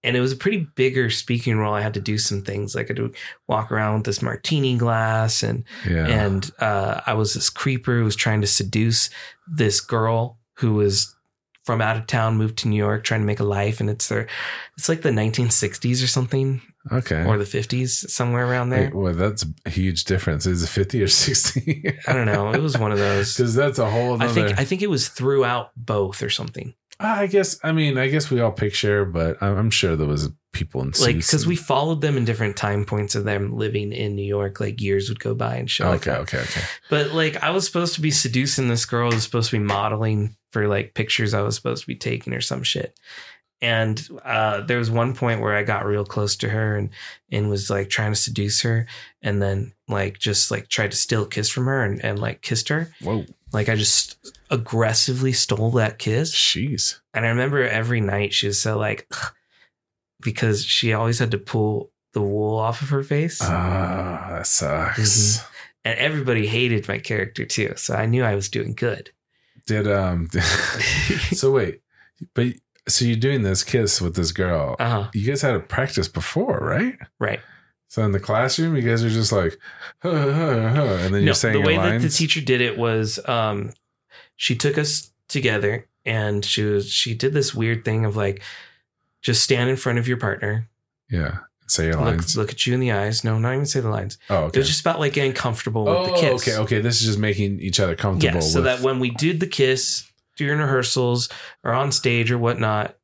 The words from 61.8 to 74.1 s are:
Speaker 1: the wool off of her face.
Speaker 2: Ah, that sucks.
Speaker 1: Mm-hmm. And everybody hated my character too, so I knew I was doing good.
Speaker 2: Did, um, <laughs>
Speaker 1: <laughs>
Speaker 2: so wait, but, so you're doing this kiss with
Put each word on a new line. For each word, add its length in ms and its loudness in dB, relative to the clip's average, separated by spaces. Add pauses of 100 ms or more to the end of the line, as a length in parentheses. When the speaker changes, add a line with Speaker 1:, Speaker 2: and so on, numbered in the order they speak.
Speaker 1:
the 80 -2
wool 360 0
off 240 -2
of 80 -6
her 140 0
face. 380 -2
Speaker 2:
Ah, 880 -2
that 160 -6
sucks. 520 0 (380)
Speaker 1:
Mm-hmm. 100 -8 (380)
And 140 -2
everybody 460 0
hated 420 0
my 120 -4
character 460 -4
too, 300 -2
so 200 -4
I 100 0
knew 180 2
I 120 2
was 140 -4
doing 260 -4
good. 340 -4 (560)
Speaker 2:
Did, 220 0
um, 420 0
<laughs> 640 0
Speaker 1:
<laughs> 400 0
Speaker 2:
so 200 2
wait, 300 0 (540)
but, 180 2 (340)
so 180 2
you're 100 2
doing 280 2
this 200 2
kiss 380 2
with 140 -2